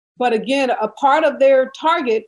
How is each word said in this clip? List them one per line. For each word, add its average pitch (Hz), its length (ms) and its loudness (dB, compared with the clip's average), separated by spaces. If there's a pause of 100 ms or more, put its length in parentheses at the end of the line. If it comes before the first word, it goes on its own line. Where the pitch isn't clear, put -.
(160)
But 247 160 -2
again, 247 380 -2
a 214 180 -2
part 277 340 0
of 285 160 0
their 262 400 2
target 277 500 -2